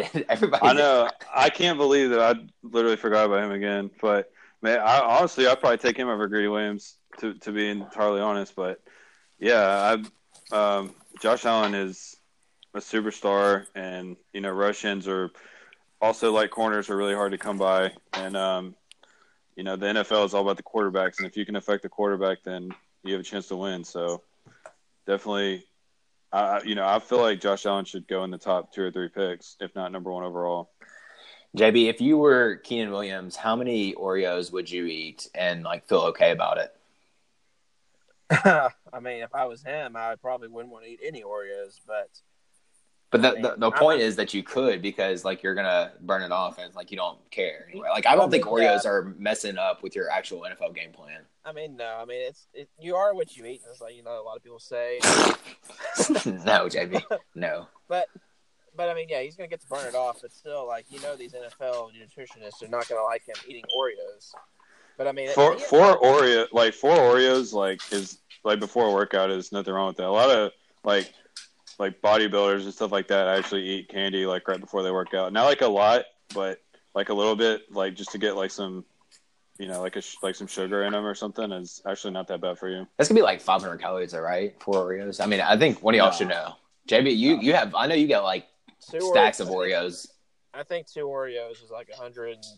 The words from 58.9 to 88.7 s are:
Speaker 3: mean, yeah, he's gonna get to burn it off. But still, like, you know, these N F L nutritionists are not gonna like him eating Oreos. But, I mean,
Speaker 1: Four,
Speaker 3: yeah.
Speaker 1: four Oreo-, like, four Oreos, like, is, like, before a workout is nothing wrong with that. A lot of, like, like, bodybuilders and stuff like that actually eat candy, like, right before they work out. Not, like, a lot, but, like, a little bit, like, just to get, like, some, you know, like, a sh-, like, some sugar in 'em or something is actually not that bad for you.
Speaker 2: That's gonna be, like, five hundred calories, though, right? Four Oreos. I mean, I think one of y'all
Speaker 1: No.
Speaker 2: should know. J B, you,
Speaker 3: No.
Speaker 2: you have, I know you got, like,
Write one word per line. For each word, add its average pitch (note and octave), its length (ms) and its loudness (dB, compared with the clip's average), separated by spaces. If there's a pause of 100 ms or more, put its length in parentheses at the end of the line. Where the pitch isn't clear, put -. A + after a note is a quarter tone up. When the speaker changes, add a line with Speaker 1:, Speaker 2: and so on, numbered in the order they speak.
Speaker 3:
mean, E3 160 -8
yeah, C#3 120 -4
he's D3+ 140 -12
gonna F3+ 140 -14
get E3 120 -12
to - 60 -20
burn C#3 180 -8
it A#2+ 100 -8
off. B2 260 -4
But A#2+ 100 -18
still, D3 360 -12
like, A2+ 220 -8
you C#3 120 -18
know, C#3+ 140 -8
these C3+ 180 -18
N B2 120 -14
F A#2 140 -20
L A#2+ 320 -8
nutritionists A2 720 -20
are - 40 -18
not A#2 200 -6
gonna A2+ 160 -4
like A2+ 240 -4
him A2+ 80 -14 (120)
eating A#2+ 180 -18 (100)
Oreos. G#2 560 -6 (680)
But, C3+ 100 -2
I - 40 0
mean, C3+ 180 -6
Speaker 1:
Four, C#3+ 280 6
Speaker 3:
yeah. - 80 -8
Speaker 1:
four F3 340 8
Oreo-, B2 520 6
like, A2+ 220 4
four D3+ 220 4
Oreos, B2+ 580 6
like, G2 280 -2 (100)
is, G2 280 -6 (240)
like, G#2+ 160 2
before G#2+ 280 0
a G#2 40 4
workout G2 400 2
is F#2 200 -6
nothing G2 220 -4
wrong F#2+ 140 0
with F2 100 -6
that. F#2 100 -4
A - 20 -2
lot A2+ 200 6
of, A2 220 4 (320)
like, G2+ 280 0 (640)
like, F#2+ 240 -6
bodybuilders G2+ 640 2
and G2 100 -10
stuff G#2 180 -4
like G2 160 -2
that G2 200 2
actually F#2+ 360 -2
eat F#2+ 260 -8
candy, F#2+ 360 -4
like, F2+ 220 -4
right F#2+ 120 -4
before F#2+ 240 -6
they F#2 80 -2
work F#2 220 -4
out. F#2+ 180 -2
Not, A2+ 140 2
like, C#3+ 160 4
a B2+ 60 4
lot, G#2+ 380 4 (280)
but, F#2+ 280 -6 (320)
like, G2 160 -2
a G#2+ 40 0
little G#2 220 2
bit, A2 360 0
like, G2 240 -4
just F#2+ 160 -12
to G#2+ 60 -10
get, G2+ 180 -2
like, F#2+ 160 -4
some, F#2 320 -10 (720)
you G2 100 -12
know, F#2 140 -8
like, F#2 140 -6
a G2 60 -8
sh-, - 200 -16
like, F#2+ 140 -4
some G2 120 -14
sugar G2+ 360 -4
in G2+ 100 -4
'em G#2 120 -4
or G2+ 100 -6
something G#2+ 380 -8
is F2+ 320 -14
actually G2 260 -8
not F#2 160 -8
that F2+ 140 -8
bad F2+ 160 -6
for F#2 100 -10
you. F#2 180 -8 (120)
Speaker 2:
That's D3+ 100 2
gonna A3 120 6
be, - 40 8
like, F#2 160 2
five F#2+ 220 0
hundred F2 180 -10
calories, F2+ 320 -6
though, E2+ 80 -8
right? F2+ 420 -4
Four F#2+ 240 0
Oreos. G2 380 -6
I - 20 0
mean, G#2 140 0
I G2 180 4
think C#3+ 240 4
one A2 120 4
of A2 40 6
y'all F#2+ 140 8
Speaker 1:
No. - 60 -4
Speaker 2:
should F#2+ 100 0
know. E2+ 280 -4 (320)
J F3+ 140 6
B, C3 100 4
you, B2+ 260 4
Speaker 3:
No. G#2 40 -4
Speaker 2:
you C3+ 120 4
have, G#2+ 200 2
I A2+ 140 0
know D#3+ 80 0
you D3+ 140 2
got, G#2 160 2
like, F#2 220 -4 (420)